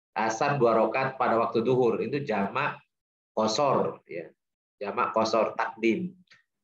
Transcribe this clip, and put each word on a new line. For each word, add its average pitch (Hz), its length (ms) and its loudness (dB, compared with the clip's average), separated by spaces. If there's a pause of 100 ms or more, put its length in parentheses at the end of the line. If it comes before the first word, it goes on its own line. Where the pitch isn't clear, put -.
(120)
asar 143 480 -2
dua 113 160 4
rakaat 131 400 0
pada 113 240 2
waktu 113 240 0
duhur, 123 400 2
itu - 180 -4
jamak 107 560 -2 (540)
qasar 110 720 0
ya. 80 220 -10 (480)
Jamak 104 400 -4
qasar 110 400 0
takdim. - 580 -2 (500)